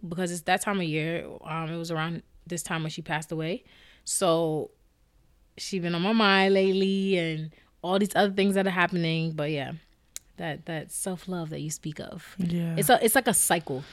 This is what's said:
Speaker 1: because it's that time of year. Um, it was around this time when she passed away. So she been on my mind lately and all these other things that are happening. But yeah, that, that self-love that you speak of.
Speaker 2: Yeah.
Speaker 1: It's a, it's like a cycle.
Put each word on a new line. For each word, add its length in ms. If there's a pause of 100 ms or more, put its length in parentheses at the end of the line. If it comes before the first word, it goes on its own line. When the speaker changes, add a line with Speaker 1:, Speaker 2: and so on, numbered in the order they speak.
Speaker 1:
because 240
it's 100
that 200
time 180
of 60
year. 400 (180)
Um, 240
it 80
was 140
around 320 (240)
this 160
time 200
when 80
she 120
passed 280
away. 320 (420)
So 680 (840)
she 220
been 160
on 80
my 100
mind 420
lately 640
and 340 (320)
all 180
these 160
other 160
things 240
that 100
are 40
happening. 640
But 200
yeah, 200 (680)
that, 280
that 240
self-love 600
that 100
you 100
speak 300
of. 380
Speaker 2:
Yeah. 380
Speaker 1:
It's 120
a, 160
it's 100
like 140
a 60
cycle. 580